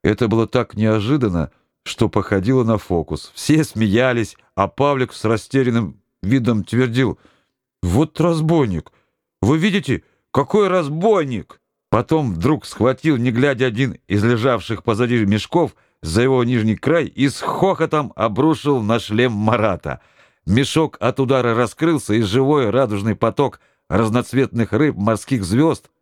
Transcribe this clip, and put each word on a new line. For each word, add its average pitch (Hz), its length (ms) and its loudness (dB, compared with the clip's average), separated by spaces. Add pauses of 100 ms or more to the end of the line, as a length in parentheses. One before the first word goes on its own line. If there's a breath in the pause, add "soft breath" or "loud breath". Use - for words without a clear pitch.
Это 107 260 0
было 113 180 2
так - 280 -4
неожиданно, 107 760 0 (340)
что - 240 -2
походило 107 560 0
на 113 140 2
фокус. - 560 -4
Все 156 300 0
смеялись, 110 720 0 (180 soft breath)
а 95 140 0
Павлик 135 440 -2
с - 120 -12
растерянным 117 760 -2 (220)
видом 110 420 0
твердил: 120 540 0 (640 soft breath)
«Вот 113 380 0
разбойник! 156 720 0 (480)
Вы 131 160 2
видите, 170 460 -2 (300)
какой 196 360 2
разбойник!» 160 880 -2 (360)
Потом 120 420 0
вдруг 113 320 0
схватил, 131 500 0
не 120 160 0
глядя, 127 340 2
один 120 300 -2 (100)
из 101 160 2
лежавших 113 600 0
позади 117 420 0
мешков 110 480 0 (280)
за 80 200 0
его 127 220 2
нижний 110 320 0
край 151 300 0
и 135 220 -2
с - 120 -6
хохотом 156 720 -2
обрушил 131 680 0
на 110 200 0
шлем 117 320 0
Марата. 104 680 -2 (460 soft breath)
Мешок 139 540 2
от 120 180 -2
удара 127 380 2
раскрылся, 123 580 0
и 117 80 2
живой 131 480 2
радужный 107 460 0
поток 117 420 -2 (300)
разноцветных 117 840 -2
рыб, 127 240 0
морских 107 460 -2
звёзд 120 480 0 (120)